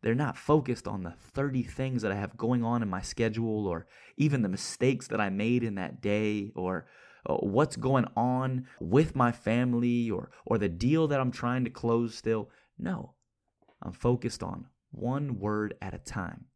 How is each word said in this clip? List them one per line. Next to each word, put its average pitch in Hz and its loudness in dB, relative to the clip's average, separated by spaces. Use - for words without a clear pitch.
They're 113 2
not 139 -2
focused 127 2
on 101 -6
the 87 -8
thirty 135 -2
things 131 -4
that 107 -2
I 98 0
have 101 -4
going 117 2
on 117 0
in 107 -2
my 92 -4
schedule, 110 -2
or 85 -4
even 143 4
the 104 2
mistakes 120 0
that 107 -2
I 101 2
made 113 2
in 110 -2
that 92 -6
day, 104 0
or, 92 -2
uh, - 2
what's 120 2
going 123 2
on 127 0
with 139 4
my 123 4
family, 120 2
or, - -4
or 117 2
the 98 2
deal 135 2
that 143 2
I'm 127 2
trying 123 -2
to 113 -2
close 117 0
still. 113 -2
No, - -4
I'm - -8
focused 120 -2
on - -8
one 131 -4
word 107 -2
at 95 -8
a - -10
time. - -8